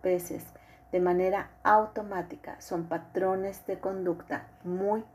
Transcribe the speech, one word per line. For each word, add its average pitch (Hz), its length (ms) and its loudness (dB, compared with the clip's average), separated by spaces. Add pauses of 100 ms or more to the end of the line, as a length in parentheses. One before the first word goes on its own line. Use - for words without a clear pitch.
veces 180 420 0 (480)
de 185 80 2
manera 185 480 4 (140)
automática. 208 960 0
Son 170 280 -4
patrones 190 760 -2
de 190 120 -4
conducta 180 720 -4 (160)
muy 196 380 0 (120)